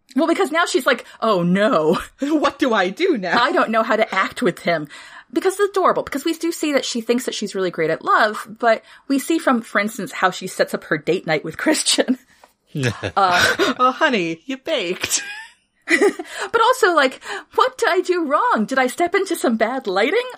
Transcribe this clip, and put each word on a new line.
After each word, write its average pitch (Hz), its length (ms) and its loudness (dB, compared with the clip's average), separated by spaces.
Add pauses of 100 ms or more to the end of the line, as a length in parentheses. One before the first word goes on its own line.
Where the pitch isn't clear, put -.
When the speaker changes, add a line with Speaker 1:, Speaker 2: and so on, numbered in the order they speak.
(140)
Speaker 1:
Well, 311 120 2
because 339 260 0
now 339 140 2
she's 349 180 0
like, 269 220 0 (160)
"Oh 208 200 2
no. 180 560 4 (220)
Speaker 2:
What 285 380 0
do 247 160 2
I 190 160 2
do 330 260 0
now?" 185 260 0
Speaker 1:
I 277 80 2
don't 294 200 2
know 226 120 2
how 220 140 0
to - 180 0
act - 280 -2
with 180 160 0
him. 160 300 -2 (440)
Because 359 260 0
it's 403 120 2
adorable, 269 320 2
because - 240 -6
we 330 80 0
do 330 180 -2
see 302 220 -2
that 262 100 0
she - 160 -6
thinks 240 240 -2
that 240 100 -4
she's - 200 -8
really 190 160 -2
great 160 180 -2
at - 160 -4
love, 247 420 2 (140)
but 226 240 2 (240)
we 277 100 2
see 330 200 0
from, 247 240 2
for - 180 -4
instance, 208 320 -6
how 185 180 0
she 185 180 -8
sets - 260 -2
up 185 100 -8
her 160 140 -2
date - 280 -2
night 156 180 -2
with 160 120 -10
Christian. - 600 0 (560)
<laughs> - 20 -10
Uh, 127 160 0 (240)
Speaker 2:
<laughs> 190 600 2
"Oh, 254 180 2
honey, 190 480 0
you 262 140 -8
baked." 202 640 -4 (680)
<laughs> - 0 -
Speaker 1:
But 381 720 0
also, 440 340 2
like, 269 280 0 (320)
"What 508 240 0
did 453 100 0
I 349 140 2
do 349 240 -2
wrong? 311 400 0
Did 262 120 -2
I 254 100 2
step 349 260 -2
into 381 200 -2
some 254 220 0
bad 240 300 -2
lighting?" 285 520 0